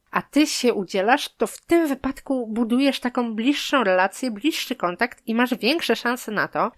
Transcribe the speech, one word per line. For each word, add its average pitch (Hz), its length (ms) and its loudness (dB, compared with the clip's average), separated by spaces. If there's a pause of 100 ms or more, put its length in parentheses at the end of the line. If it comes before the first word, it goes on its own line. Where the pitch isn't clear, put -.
(100)
a 185 120 -2
ty 294 240 2
się 240 280 0
udzielasz, 208 540 0
to - 180 -4
w - 140 -12
tym 330 280 2
wypadku 262 580 -4
budujesz 240 540 0
taką 240 340 -2
bliższą 254 500 0
relację, 190 460 2
bliższy 247 460 -4
kontakt 180 500 -4
i 220 80 -2
masz 247 200 2
większe 247 420 0
szanse 240 360 -4
na 156 160 -2
to, 185 300 -2